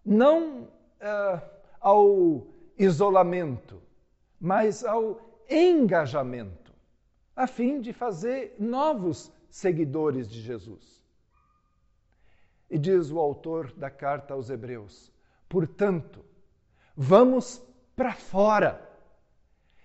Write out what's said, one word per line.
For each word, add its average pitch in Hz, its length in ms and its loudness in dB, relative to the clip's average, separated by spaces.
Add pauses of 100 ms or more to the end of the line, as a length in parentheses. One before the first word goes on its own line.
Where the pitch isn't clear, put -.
não, 269 640 2 (320)
eh, 202 420 -4 (380)
ao 190 680 4 (300)
isolamento, 180 1040 2 (580)
mas 202 440 -2
ao 220 360 -4 (300)
engajamento, 156 1200 0 (600)
a 254 100 -2
fim 254 340 -4
de 233 140 -10
fazer 240 640 -8
novos 233 760 -4 (180)
seguidores 156 760 -4
de 113 140 -16
Jesus. 107 600 -16 (1700)
E - 100 -4
diz 170 320 0
o 165 80 -4
autor 151 540 -4
da 139 160 -12
carta 143 440 -8
aos 131 160 -10
Hebreus: 120 640 -14 (360)
portanto, 180 800 -4 (680)
vamos 226 680 4 (340)
pra 247 180 -4
fora. 202 680 0 (1040)